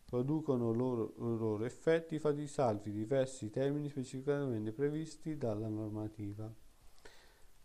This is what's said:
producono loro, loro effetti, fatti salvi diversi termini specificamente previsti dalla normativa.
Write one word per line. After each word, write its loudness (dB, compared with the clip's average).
producono 2
loro, 2
loro 0
effetti, 2
fatti 2
salvi 2
diversi 0
termini 0
specificamente -2
previsti -2
dalla 0
normativa. -4